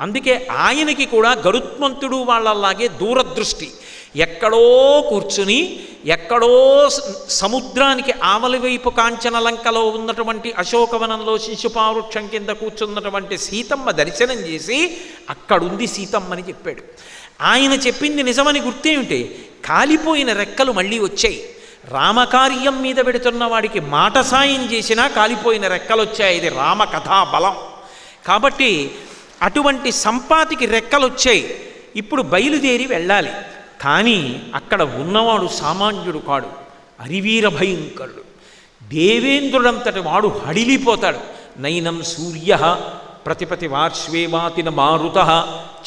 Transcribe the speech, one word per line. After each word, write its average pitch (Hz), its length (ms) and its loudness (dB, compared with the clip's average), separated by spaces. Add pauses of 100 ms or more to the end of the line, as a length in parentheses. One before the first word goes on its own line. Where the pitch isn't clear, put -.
అందుకే 233 500 -2
ఆయనకి 269 540 0
కూడా 233 280 4
గరుత్మంతుడు 254 840 -2
వాళ్ళలాగే 220 720 0
దూరదృష్టి. 233 800 -2 (460)
ఎక్కడో 233 920 6
కూర్చుని, 208 720 0 (260)
ఎక్కడో 247 840 6
స-, - 120 -2 (280)
సముద్రానికి 254 840 0 (100)
ఆవలి 233 360 2
వైపు 247 320 -2
కాంచనలంకలో 233 1000 0
ఉన్నటువంటి 220 680 -4
అశోకవనంలో 220 800 0
శిశుపావృక్షం 220 880 -4
కింద 208 220 -8
కూర్చున్నటువంటి 208 920 -6
సీతమ్మ 240 520 -4
దర్శనం 185 460 0
చేసి, 208 600 -4 (340)
"అక్కడుంది 190 560 0
సీతమ్మని" 185 640 -6
చెప్పాడు. - 340 -12 (580)
ఆయన 247 320 4
చెప్పింది 277 500 0
నిజమని 277 380 2
గుర్తేమిటి? 226 840 -2 (180)
కాలిపోయిన 285 680 2
రెక్కలు 220 400 0
మళ్ళీ 196 260 -2
వచ్చాయి. 202 500 -2 (400)
రామకార్యం 247 920 2
మీద 262 140 -2
పెడుతున్న 240 480 0
వాడికి 214 360 -2
మాట 160 380 2
సాయం 262 540 2
చేసినా 226 360 0
కాలిపోయిన 220 600 2
రెక్కలు 214 340 0
వచ్చాయి. 208 340 2
ఇది 175 120 -2
రామకథా 175 760 2
బలం. 175 320 0 (720)
కాబట్టి 208 680 2 (480)
అటువంటి 277 500 0
సంపాతికి 262 760 0
రెక్కలొచ్చాయి. 226 920 0 (360)
ఇప్పుడు 254 260 -4
బయలుదేరి 247 640 2
వెళ్ళాలి. 185 440 0 (500)
కానీ 156 640 2 (120)
అక్కడ 190 280 0
ఉన్నవాడు 185 640 0
సామాన్యుడు 175 720 -4
కాడు, 135 280 -4 (540)
అరివీర 202 480 0
భయంకరుడు. 160 800 -4 (640)
దేవేంద్రుడంతటి 233 1120 2
వాడు 180 280 0 (180)
హడిలిపోతాడు. 202 720 0 (420)
"నైనం 165 420 -4
సూర్యః 165 720 0 (520)
ప్రతిపతి 165 400 -6
వార్ష్వే 160 600 -2
వాతిన 165 420 -2
మారుతః 160 600 2 (580)